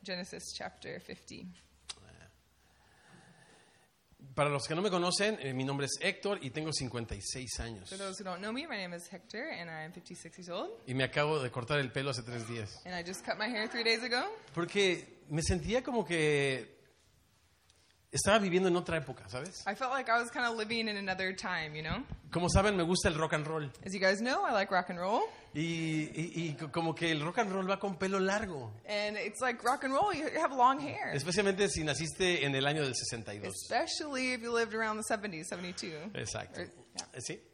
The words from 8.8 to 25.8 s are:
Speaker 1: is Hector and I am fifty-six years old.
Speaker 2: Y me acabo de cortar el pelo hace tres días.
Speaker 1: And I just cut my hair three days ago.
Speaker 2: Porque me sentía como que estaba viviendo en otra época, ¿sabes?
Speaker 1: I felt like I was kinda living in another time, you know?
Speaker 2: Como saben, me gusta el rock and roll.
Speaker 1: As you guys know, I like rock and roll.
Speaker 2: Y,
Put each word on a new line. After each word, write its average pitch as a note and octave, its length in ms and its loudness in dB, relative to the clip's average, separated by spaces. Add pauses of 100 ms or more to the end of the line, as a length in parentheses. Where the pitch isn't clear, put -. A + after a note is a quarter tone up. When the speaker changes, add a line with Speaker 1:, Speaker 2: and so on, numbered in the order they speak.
Speaker 1:
is F3 160 -10
Hector A3 400 -10
and E3+ 180 -8
I D#3 140 -8
am D#3+ 80 -10
fifty-six F3 460 -14
years F3 120 -14
old. A3 200 -4 (180)
Speaker 2:
Y B2+ 60 -2
me C3 100 4
acabo D3+ 400 4
de B2 80 -2
cortar C3+ 280 0
el C3 120 0
pelo C#3 200 -2
hace B2 120 -2
tres A#2 240 -6
días. A2+ 220 -6 (160)
Speaker 1:
And F3+ 100 -8
I E3+ 80 -6
just F#3 220 -10
cut A#3 120 -2
my G#3+ 120 -2
hair B3 180 -2
three A#3 160 -2
days A3+ 180 4
ago. B3 220 0 (300)
Speaker 2:
Porque F3 760 2
me D3+ 120 2
sentía F#3+ 420 2
como A#3+ 220 0
que C#3+ 680 2 (1400)
estaba G3 280 6
viviendo F#3 300 4
en F3 80 4
otra E3+ 200 0
época, C3 300 -6
¿sabes? C3 400 -8
Speaker 1:
I G3+ 80 -2
felt B3+ 160 -2
like C4 180 -2
I A3+ 120 6
was A#3+ 100 -4
kinda B3 180 0
living A3+ 380 0
in G#3 80 -2
another F#3+ 400 -2
time, E3 400 -4
you D#3 80 -6
know? E3+ 180 -2 (300)
Speaker 2:
Como E3+ 180 2
saben, F#3+ 280 8
me E3+ 60 4
gusta F3+ 260 4
el D#3+ 60 0
rock D#3 180 0
and D3+ 120 0
roll. D3+ 240 -2 (160)
Speaker 1:
As F#3+ 80 -6
you G3+ 60 -2
guys G3 220 4
know, C#4+ 240 2
I D#4 80 2
like G3 180 2
rock F3+ 180 2
and F3 100 -4
roll. G3+ 220 2 (320)
Speaker 2:
Y, D#3+ 600 0